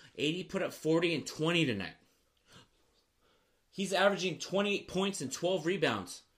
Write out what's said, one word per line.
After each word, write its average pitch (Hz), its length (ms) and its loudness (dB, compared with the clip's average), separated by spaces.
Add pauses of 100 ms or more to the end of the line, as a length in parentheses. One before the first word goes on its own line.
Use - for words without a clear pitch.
(160)
A 151 160 0
D 180 120 -4
put 180 180 -4
up - 120 -4
forty 165 400 2
and 123 120 -4
twenty 165 380 2
tonight. 98 320 -4 (1800)
He's 190 220 -2
averaging 180 440 2
twenty-eight 202 500 0
points 196 340 0
and 127 100 -6
twelve 175 320 0
rebounds 147 580 -2 (140)